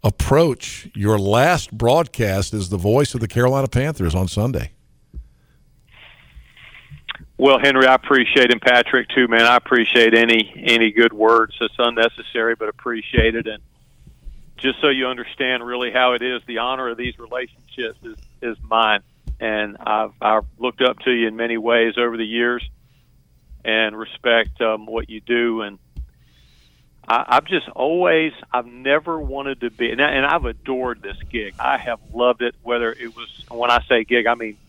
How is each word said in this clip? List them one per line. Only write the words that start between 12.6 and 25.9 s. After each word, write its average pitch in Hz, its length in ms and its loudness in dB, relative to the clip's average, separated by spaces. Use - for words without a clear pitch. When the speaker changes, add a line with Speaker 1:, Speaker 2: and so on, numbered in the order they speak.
Speaker 2:
appreciated. 113 760 -2
And 107 160 -12
just 135 220 -4
so 151 80 2
you 131 180 0
understand 127 580 -6
really 123 260 -6
how 127 220 2
it 120 100 -2
is, 123 240 -6
the 117 120 -8
honor 127 320 -4
of 117 80 -8
these 123 200 -8
relationships 117 840 -12
is, 110 140 -18
is 117 200 -8
mine. 110 380 0
And 107 400 -6
I've, 107 400 -4
I've 107 240 0
looked 123 240 -4
up 127 180 0
to 131 100 -2
you 117 180 0
in 110 60 -6
many 117 220 -4
ways 117 400 0
over 120 200 -2
the 113 100 -6
years 120 360 -2
and 110 340 -2
respect, 113 640 -2
um, 110 260 -2
what 113 240 -8
you 110 100 -14
do. 117 420 -2
And 101 160 -12